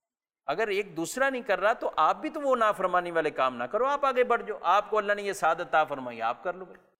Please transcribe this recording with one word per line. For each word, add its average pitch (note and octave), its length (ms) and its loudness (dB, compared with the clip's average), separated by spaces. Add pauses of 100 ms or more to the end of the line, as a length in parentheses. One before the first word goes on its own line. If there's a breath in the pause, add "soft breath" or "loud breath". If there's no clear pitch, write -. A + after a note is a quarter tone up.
(460)
اگر F#3+ 220 -2
ایک G3 300 -4
دوسرا B3+ 320 -2
نہیں B3+ 120 -4
کر F#3 180 0
رہا G#3 140 2
تو - 220 -4
آپ E3+ 220 4
بھی D4+ 120 -6
تو D4 120 -8
وہ C4+ 140 2
نافرمانی F#3 560 2
والے D#3+ 200 0
کام C3 260 0
نہ A#2+ 60 -4
کرو، G#3 220 -2
آپ C#4 200 0
آگے B3+ 180 2
بڑھ A#3 240 2
جاؤ، G#3 140 -6
آپ G3+ 280 2
کو G#3+ 80 2
اللہ G#3 160 2
نے G3+ 80 -2
یہ G3+ 120 -4
سعادت E3+ 280 0
عطا D#3+ 220 2
فرمائی، B2+ 380 -6
آپ A#2 220 -2
کر F3 100 -4
لو۔ F#3 120 -12 (340)